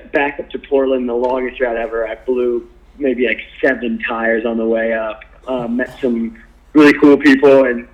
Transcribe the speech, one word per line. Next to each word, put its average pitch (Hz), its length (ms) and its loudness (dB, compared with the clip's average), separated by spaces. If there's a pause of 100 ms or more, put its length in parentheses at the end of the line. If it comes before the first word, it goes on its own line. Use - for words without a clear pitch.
(120)
back 143 280 -2
up 127 120 -12
to 123 80 -10
Portland, 131 500 -2
the 117 60 -4
longest 123 440 -4
route 120 180 -2
ever. 113 300 -6
I 110 80 -10
blew 123 540 -4 (280)
maybe, 123 300 -2
like, 110 140 -4 (200)
seven 117 460 -2
tires 113 380 -2
on 117 120 -4
the 113 100 -2
way 113 260 -2
up. 110 300 -8 (240)
Uh, 127 200 -6
met 123 320 -6
some 117 400 -4 (340)
really 147 260 6
cool 143 180 6
people 135 480 6
and 120 280 -4